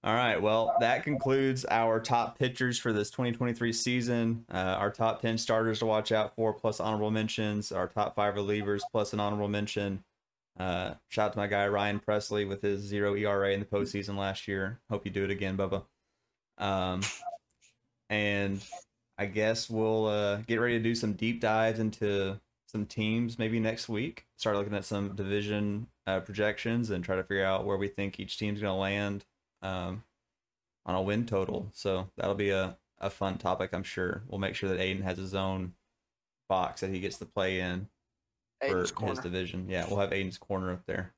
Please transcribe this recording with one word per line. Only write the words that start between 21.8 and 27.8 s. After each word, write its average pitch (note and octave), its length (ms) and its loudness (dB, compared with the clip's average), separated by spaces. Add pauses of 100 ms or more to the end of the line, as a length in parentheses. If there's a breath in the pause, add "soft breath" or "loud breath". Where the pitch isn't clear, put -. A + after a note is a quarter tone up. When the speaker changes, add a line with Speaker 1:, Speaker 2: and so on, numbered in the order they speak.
Speaker 1:
some G#2 180 -4
teams A2+ 540 -2
maybe A2+ 200 2
next A2 300 0
week. A#2 360 -4 (120)
Start G#2+ 200 2
looking G2+ 180 0
at F#2+ 100 -2
some G2+ 300 -2
division, G#2 720 -2 (200)
uh, F#2+ 140 2
projections G#2+ 680 0
and F2+ 140 -2
try F#2 120 0
to F#2 80 0
figure G2 220 2
out F#2+ 200 2
where G2+ 120 0
we G2+ 100 0